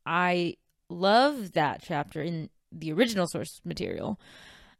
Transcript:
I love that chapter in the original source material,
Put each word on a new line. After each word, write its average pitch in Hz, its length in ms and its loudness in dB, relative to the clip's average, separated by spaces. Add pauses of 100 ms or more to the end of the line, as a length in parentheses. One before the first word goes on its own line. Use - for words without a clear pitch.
I 175 500 0 (320)
love 208 640 2
that 147 300 2
chapter 151 400 -4
in 160 260 -6 (240)
the 160 200 -8
original 202 340 2
source - 380 -8
material, 175 540 -6 (600)